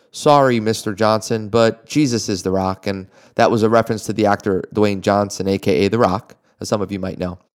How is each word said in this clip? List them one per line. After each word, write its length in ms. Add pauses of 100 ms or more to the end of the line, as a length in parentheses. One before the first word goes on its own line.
(120)
"Sorry, 480
Mister 340
Johnson, 560
but 360
Jesus 440
is 140
the 80
Rock." 360
And 200 (280)
that 160
was 120
a 60
reference 360
to 80
the 120
actor 380 (100)
Dwayne 280
Johnson, 460
A 100
K 280
A 40
The 100
Rock, 360 (240)
as 100
some 120
of 100
you 80
might 200
know. 200 (160)